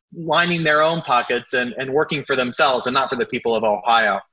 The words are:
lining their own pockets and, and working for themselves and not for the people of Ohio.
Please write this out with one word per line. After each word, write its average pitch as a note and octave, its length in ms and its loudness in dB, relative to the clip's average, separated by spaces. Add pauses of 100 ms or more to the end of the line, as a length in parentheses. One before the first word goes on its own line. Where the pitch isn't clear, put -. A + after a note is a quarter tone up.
(140)
lining E3 500 0
their D3+ 180 4
own E3 180 2
pockets A#2+ 540 0
and, B2 240 -2
and C3 120 -6
working D3+ 340 0
for C3+ 120 -2
themselves B2+ 500 0
and B2 60 0
not C3+ 160 0
for C3 80 -4
the A#2 80 -2
people A#2 320 -2
of A2 80 -2
Ohio. G#2+ 560 2 (120)